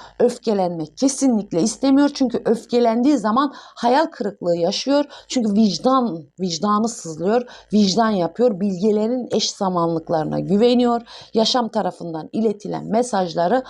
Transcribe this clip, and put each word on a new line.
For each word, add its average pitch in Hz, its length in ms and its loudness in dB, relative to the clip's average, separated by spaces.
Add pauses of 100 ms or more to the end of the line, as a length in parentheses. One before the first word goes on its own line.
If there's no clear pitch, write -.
(200)
öfkelenmek 190 760 -2
kesinlikle 240 640 0
istemiyor. 269 520 2
Çünkü 254 320 -2
öfkelendiği 233 720 2
zaman 240 380 0
hayal 262 500 0
kırıklığı 196 500 -4
yaşıyor. 262 500 0 (220)
Çünkü 220 260 0
vicdan, 220 680 2 (160)
vicdanı 208 480 -2
sızlıyor, 185 540 -4 (320)
vicdan 208 360 4
yapıyor. 196 500 0
Bilgelerin 214 720 0
eş - 200 -2
zamanlıklarına 165 880 -2
güveniyor. 233 600 2 (320)
Yaşam 220 360 0
tarafından 175 600 -6
iletilen 202 540 -4
mesajları 190 840 0